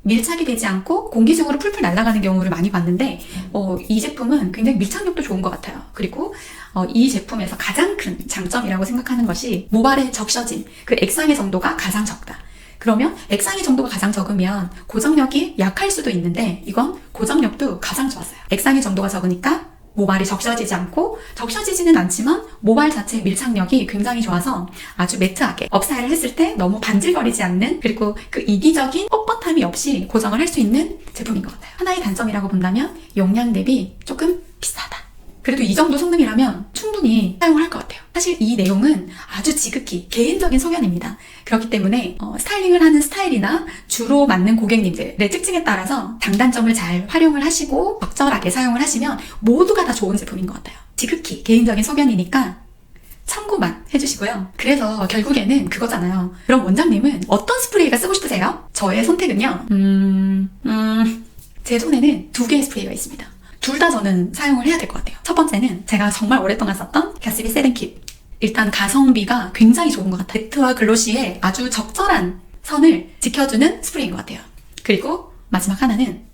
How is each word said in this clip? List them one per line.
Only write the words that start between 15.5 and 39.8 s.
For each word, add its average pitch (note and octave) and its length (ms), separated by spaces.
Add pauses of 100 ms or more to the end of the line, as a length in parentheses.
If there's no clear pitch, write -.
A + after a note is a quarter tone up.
약할 G3 320
수도 D4+ 200
있는데, F3+ 560
이건 B3 340 (140)
고정력도 A#3 680
가장 C4+ 300
좋았어요. - 300 (100)
액상의 C4+ 320
정도가 G3 260
적으니까 F#3 640 (240)
모발이 F#3+ 300
적셔지지 G#3 480
않고, D4+ 460 (160)
적셔지지는 G4+ 600
않지만 A#3 480 (180)
모발 A#3+ 280
자체의 A3+ 320
밀착력이 G3+ 640
굉장히 A3+ 380
좋아서 F3+ 440 (300)
아주 F#3 220
매트하게 - 500
업스타일을 B3 400
했을 D#4 260
때 E4 200
너무 G3 260
반질거리지 A3+ 600
않는, G3 380
그리고 G#3+ 360 (140)
그 - 100
이기적인 C#4+ 680
뻣뻣함이 A4 520
없이 F#3 460
고정을 A3 320
할 F4 80
수 D#4+ 120
있는 A#3 380 (160)
제품인 A3+ 300
것 - 80
같아요. - 260
하나의 F#4 240
단점이라고 G#3 460
본다면 F#3+ 480 (200)
용량 G#3+ 380
대비 F#3+ 500
조금 F4 380 (180)
비싸다. - 440 (380)
그래도 C4+ 200
이 G#3 140
정도 D4+ 220
성능이라면 C4+ 760
충분히 A3+ 680
사용을 D#4+ 200
할 E4+ 80
것 - 100
같아요. - 220 (120)
사실 F4 260
이 A3+ 160
내용은 G3 540 (260)
아주 D4 180
지극히 - 540